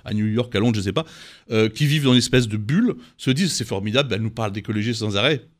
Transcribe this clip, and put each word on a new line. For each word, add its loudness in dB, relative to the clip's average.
à -8
New 0
York, -2
à 2
Londres, 2
je -2
sais -2
pas, -4
euh, 2
qui -2
vivent 0
dans 4
une 6
espèce 2
de -6
bulle, 0
se 0
disent : « 0
C'est -4
formidable, -2
elle -2
nous -2
parle -4
d'écologie -4
sans -4
arrêt. 0